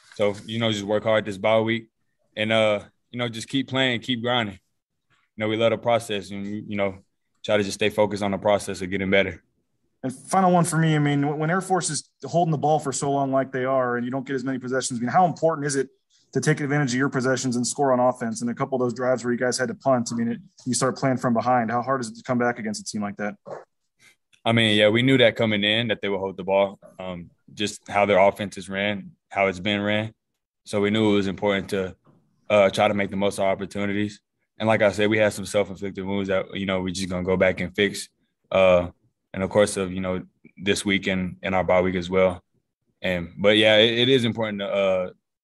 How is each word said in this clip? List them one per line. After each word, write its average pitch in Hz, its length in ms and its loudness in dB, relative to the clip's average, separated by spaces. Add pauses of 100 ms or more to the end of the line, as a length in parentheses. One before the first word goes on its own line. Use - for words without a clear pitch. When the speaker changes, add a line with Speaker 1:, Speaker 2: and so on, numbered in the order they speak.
(140)
Speaker 1:
So, 101 220 0 (100)
you 110 140 -6
know, 113 120 0
just 101 120 -2
work 104 200 0
hard 110 220 2
this 98 140 -8
bye 110 200 4
week 113 300 -2 (480)
and, 110 140 -2
uh, 107 300 2 (280)
you 120 80 -14
know, 123 100 -4
just 110 200 -10
keep 135 200 -4
playing, 127 340 -2
keep 120 200 -4
grinding. 117 380 -2 (760)
You - 20 -16
know, 107 100 -2
we 110 100 -2
love 113 140 2
the 107 80 -2
process 110 500 -2
and, 101 160 -10
you 104 320 -8
know, 98 220 -2 (440)
try 107 140 0
to 104 60 2
just 98 120 -4
stay 107 140 0
focused 104 320 0
on 101 80 -2
the 98 80 -2
process 98 460 -2
of 90 80 -8
getting 95 180 -4
better. 95 340 0 (600)
Speaker 2:
And 131 100 -6
final 190 380 2
one 175 140 4
for 156 120 -2
me. 160 180 2
I 151 40 2
mean, 143 380 0
when 156 120 -2
Air 185 120 0
Force 180 280 -2
is - 220 -8 (120)
holding 165 280 0
the 147 80 0
ball 151 180 2
for 143 140 -4
so 143 200 -4
long 139 200 0
like 131 200 0
they 127 140 -4
are 127 320 0
and 120 80 -4
you 123 60 -6
don't 135 140 -6
get 139 100 -6
as 120 80 -4
many 131 160 -4
possessions, 123 400 -4
I - 20 -4
mean, 120 80 -2
how 180 160 4
important 156 400 -2
is 139 100 -2
it 135 140 -2 (440)
to 135 80 0
take 151 180 2
advantage 143 320 0
of 127 80 0
your 139 100 2
possessions 127 460 -2
and 123 100 -2
score 139 260 0
on 123 80 2
offense? 120 420 0
And 120 100 -4
a - 20 -6
couple 135 220 -4
of 123 100 0
those 120 80 -2
drives 123 300 -2
where 123 100 -2
you 120 60 -4
guys 123 180 0
had 123 120 -2
to 107 60 -8
punt, 123 360 0
I 120 40 -4
mean, 117 120 -2
it, 117 120 -4 (260)
you 120 100 -2
start 127 200 0
playing 131 220 0
from 123 160 0
behind. 117 380 0
How 120 100 -2
hard 131 200 -2
is 110 80 -8
it 117 80 -16
to - 60 -20
come 127 140 -2
back 120 220 0
against 104 220 -8
a - 20 -18
team 107 180 -8
like 101 160 -6
that? 104 180 -6 (1080)
Speaker 1:
I 117 100 2
mean, 110 220 4
yeah, 107 140 6
we 117 140 2
knew 131 160 4
that 110 160 6
coming 107 280 0
in, 110 260 2
that 101 120 -2
they 101 80 -2
would 98 80 -2
hold 95 180 -6
the 92 80 -10
ball, 98 360 2 (180)
um, 90 320 -10 (240)
just - 340 -6
how 101 200 2
their 98 100 4
offense 98 400 2
is 92 120 -14
ran, 98 420 -4 (180)
how 98 160 0
it's 92 140 -2
been 101 220 -2
ran. 107 340 -4 (500)
So 104 160 -2
we 101 80 2
knew 107 220 2
it 101 60 4
was 98 100 0
important 98 420 -2
to, 92 260 -4 (540)
uh, 98 220 6
try 107 160 2
to 104 80 0
make 101 160 -2
the 98 60 -8
most 98 200 0
of 101 60 0
our 95 80 2
opportunities. 101 680 -4 (380)
And 110 100 -2
like 110 140 2
I 101 120 6
said, 104 180 2
we 110 80 2
had 104 120 4
some 98 140 -10
self-inflicted 95 580 -4
wounds 98 260 -4
that, 95 260 -2
you 98 100 -6
know, 95 160 -2
we 92 100 -4
just 90 160 -6
gonna 90 160 -4
go 92 140 0
back 92 220 2
and 90 160 -8
fix, - 340 -2 (420)
uh, 90 360 6 (460)
in 95 80 -6
the 92 60 -2
course 101 300 2
of, 92 160 -4
you 95 80 -6
know, 92 220 -4 (340)
this 95 260 -2
week 98 220 0
and, 92 380 -4
and 95 100 -4
our 92 100 0
bye 90 180 4
week 92 140 -2
as 87 140 -4
well. 92 340 2 (600)
And, 87 340 -4
but 104 200 4
yeah, 107 200 6
it, 117 220 4
it 123 100 2
is 127 160 4
important 110 340 -4
to, 101 80 -4
uh, 95 420 0 (340)